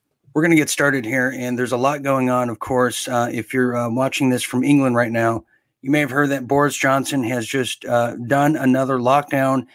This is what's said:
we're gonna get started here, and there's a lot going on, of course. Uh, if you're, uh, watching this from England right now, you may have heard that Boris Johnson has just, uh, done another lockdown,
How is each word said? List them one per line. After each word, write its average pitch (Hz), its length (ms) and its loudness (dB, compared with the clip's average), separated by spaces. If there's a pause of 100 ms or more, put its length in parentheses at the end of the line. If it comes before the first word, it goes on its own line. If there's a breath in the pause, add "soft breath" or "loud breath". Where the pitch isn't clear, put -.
(320)
we're 151 100 0
gonna 170 140 4
get 147 140 2
started 135 340 0
here, 127 340 -2
and 123 180 -4
there's 123 140 -2
a 127 60 -2
lot 139 260 0
going 135 280 0
on, 123 200 0
of 117 80 -8
course. 123 480 -2
Uh, 120 260 -2
if 120 220 -8
you're, 123 220 0
uh, 120 120 -2
watching 131 400 0
this 123 140 0
from 127 220 -2
England 135 320 4
right 117 160 2
now, 117 320 0 (380)
you 135 100 -2
may 151 80 4
have 139 100 -2
heard 139 200 0
that 131 180 -4
Boris 139 280 2
Johnson 135 460 0
has 117 240 -4
just, - 380 -4
uh, 120 320 0 (100)
done 143 300 2
another 131 420 2
lockdown, 135 760 0